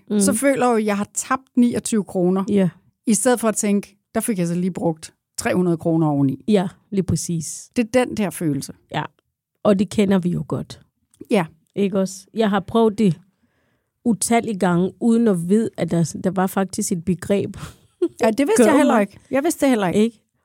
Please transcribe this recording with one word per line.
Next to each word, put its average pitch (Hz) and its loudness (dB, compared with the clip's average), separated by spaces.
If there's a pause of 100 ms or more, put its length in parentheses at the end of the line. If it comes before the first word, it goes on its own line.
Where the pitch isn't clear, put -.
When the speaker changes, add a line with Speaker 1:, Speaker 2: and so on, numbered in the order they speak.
Speaker 1:
Mm. 208 0
Speaker 2:
så 202 2
føler 247 0
jeg 247 4
jo, 226 2
at 220 -2
jeg 202 -2
har 208 -4
tabt - -6 (140)
niogtyve 226 0
kroner. 190 0
Speaker 1:
Ja. 190 2 (380)
Speaker 2:
I 233 4
stedet 240 2
for 226 -2
at 208 0
tænke, 202 -2 (180)
der 226 -2
fik 214 -4
jeg 170 0
så 175 -2
lige 180 -2
brugt 165 -4 (240)
tre - -2
hundrede 180 2
kroner 165 2
oveni. 139 0
Speaker 1:
Ja, 196 2 (240)
lige 190 0
præcis. - -6
Speaker 2:
Det 240 0 (100)
er 254 2
den - -8
der 214 -2
følelse. 143 -4 (180)
Speaker 1:
Ja. 143 -4 (600)
Og 202 2
det 202 -2
kender 196 2
vi 175 -2
jo 156 -4
godt. - -8 (500)
Speaker 2:
Ja. 196 2 (300)
Speaker 1:
Ikke 196 -2
også? 190 -6
Jeg 214 0
har 202 0
prøvet 220 0
det 196 2 (840)
utallige 233 0
gange, 180 2
uden 233 2
at 175 0
vide, 220 2
at 160 -4
der, 170 0
der 185 -2
var 185 0
faktisk 196 -4
et 170 -6
begreb. 190 -2 (640)
Speaker 2:
Ja, 226 4
det 214 -2
vidste 381 4
jeg - 6
Speaker 1:
Girl 294 4
Speaker 2:
heller 285 4
Speaker 1:
math. 208 4 (120)
Speaker 2:
ikke. - -20 (120)
Jeg 277 0
vidste 330 -2
det 269 4
heller 214 2
ikke. 196 0
Speaker 1:
Ikke? 233 -2 (280)